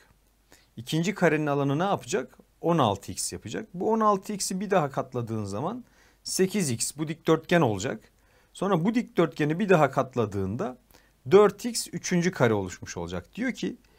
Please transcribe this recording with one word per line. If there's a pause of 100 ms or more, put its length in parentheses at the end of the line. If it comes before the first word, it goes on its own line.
(760)
İkinci
karenin
alanı
ne
yapacak? (220)
On
altı
x
yapacak.
Bu
on
altı
x'i
bir
daha
katladığın
zaman (380)
sekiz
x
bu
dikdörtgen
olacak. (520)
Sonra
bu
dikdörtgeni
bir
daha
katladığında (520)
dört
x
üçüncü
kare
oluşmuş
olacak.
Diyor
ki, (220)